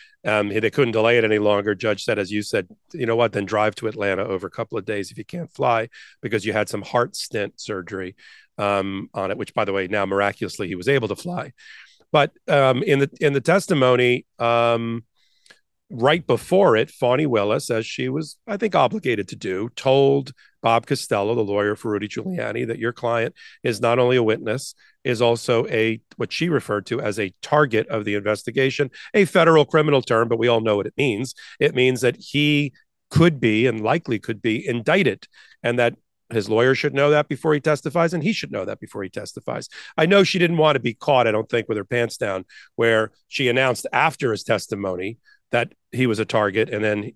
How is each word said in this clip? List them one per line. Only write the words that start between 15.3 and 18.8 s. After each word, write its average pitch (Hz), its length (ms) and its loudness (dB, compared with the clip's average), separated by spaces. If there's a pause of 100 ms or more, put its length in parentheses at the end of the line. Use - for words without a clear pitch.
right 139 340 2
before 147 520 4
it, - 140 0
Fani 131 340 0
Willis, 113 440 0
as 113 160 -2
she 127 240 -6
was, 151 280 -8 (100)
I 208 100 -6
think, 190 180 -2
obligated 123 540 0